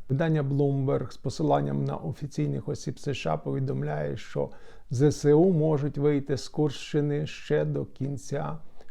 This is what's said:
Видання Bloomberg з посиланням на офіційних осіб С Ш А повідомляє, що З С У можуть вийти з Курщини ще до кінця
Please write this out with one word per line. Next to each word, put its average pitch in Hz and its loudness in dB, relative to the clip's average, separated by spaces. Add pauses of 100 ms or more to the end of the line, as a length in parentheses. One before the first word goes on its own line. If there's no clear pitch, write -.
Видання 156 2
Bloomberg 139 2
з - -12
посиланням 143 0
на 143 -2
офіційних 143 -4
осіб 147 -6
С 143 -2
Ш - -2
А 156 0
повідомляє, 143 -2
що - -4 (400)
З 139 4
С 147 6
У 180 8
можуть 151 2
вийти 143 2
з - -8
Курщини 147 0
ще 151 -2
до 143 -2
кінця 143 -6 (320)